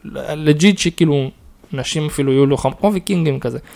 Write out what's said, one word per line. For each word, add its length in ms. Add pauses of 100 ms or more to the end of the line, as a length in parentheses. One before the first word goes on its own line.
(360)
לג'יט 420
שכאילו, 540 (420)
נשים 320
אפילו 260
היו 140
לוחמות, 340
כמו 140
ויקינגים 460
כזה. 200 (160)